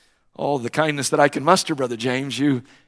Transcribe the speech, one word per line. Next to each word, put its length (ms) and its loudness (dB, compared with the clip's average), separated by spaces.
all 240 -4
the 120 -6
kindness 400 -2
that 100 2
I 80 8
can 160 -2
muster, 300 2
Brother 220 -4
James. 420 -4
You 240 2